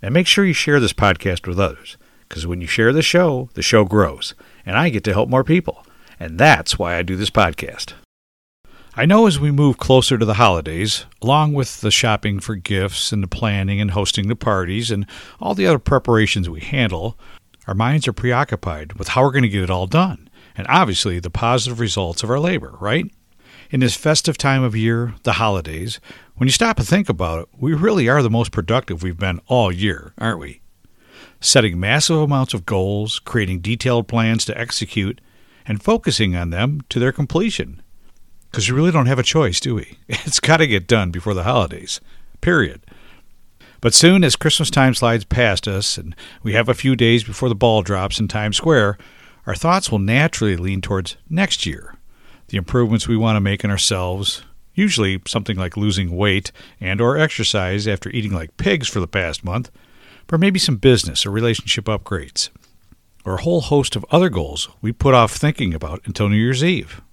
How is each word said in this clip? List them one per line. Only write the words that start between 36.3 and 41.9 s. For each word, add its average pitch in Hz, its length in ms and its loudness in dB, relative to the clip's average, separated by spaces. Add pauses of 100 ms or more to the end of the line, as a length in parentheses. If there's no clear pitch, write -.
on 87 140 -2
them 120 400 -2
to - 100 -4
their 127 140 2
completion. 160 720 -4 (720)
'Cause 104 180 -2
we 127 40 0
really 156 160 2
don't 156 140 4
have 127 140 2
a 127 40 0
choice, 123 380 0
do 127 140 -4
we? - 280 -8
<laughs> - 60 -20
It's - 320 -2
gotta 165 260 4
get 101 220 0
done 104 220 2
before 90 240 -4
the 90 100 -4
holidays, 104 560 -2 (400)